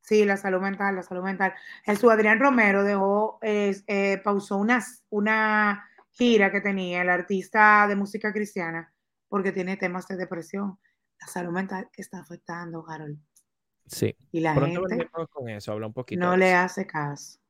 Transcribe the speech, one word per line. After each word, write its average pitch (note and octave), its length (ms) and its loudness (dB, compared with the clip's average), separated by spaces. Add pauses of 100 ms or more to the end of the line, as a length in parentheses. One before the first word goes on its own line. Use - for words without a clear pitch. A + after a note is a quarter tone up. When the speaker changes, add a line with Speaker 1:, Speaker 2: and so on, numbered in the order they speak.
Speaker 1:
Sí, G#3+ 260 4
la G3 100 2
salud F#3+ 240 -2
mental, G3 360 -2
la F3+ 60 -6
salud F3+ 200 -8
mental. F#3+ 320 -2 (320)
El G#3 100 2
su A#3 140 6
Adrián G#3+ 280 4
Romero A3 460 4
dejó, G3+ 560 0
eh, G#3 340 0 (120)
eh, G3 360 0
pausó G3+ 360 -2
una, A3 260 2 (240)
una G#3+ 800 0 (220)
gira G#3+ 420 4
que G3 80 0
tenía F#3 420 -2
el F3+ 60 0
artista G#3 800 4
de G3+ 80 0
música G3+ 360 -4
cristiana E3+ 600 -8 (360)
porque G3 240 -2
tiene F#3 240 -4
temas F3+ 320 -6
de G3 80 -8
depresión. F3+ 600 -8 (420)
La - 60 -20
salud F3+ 260 -6
mental F#3+ 440 -6
está F#3+ 240 -16
afectando, E3+ 680 -14
Harold. D3+ 320 -12 (680)
Speaker 2:
Sí. - 280 -6 (160)
Speaker 1:
Y E3 100 -4
la D#3+ 140 0
Speaker 2:
Pronto C#3 120 2
Speaker 1:
gente E3+ 140 -4
Speaker 2:
volvemos E3 500 -6
con B2+ 180 -12
eso, G#2+ 240 -10
habla A2 140 -6
un A2 80 -10
poquito B2+ 260 -8
Speaker 1:
no F3+ 120 0
Speaker 2:
de F#3 60 2
Speaker 1:
le F#3 120 4
Speaker 2:
eso. F3+ 80 4
Speaker 1:
hace F#3 280 -4
caso. D3 520 -10 (120)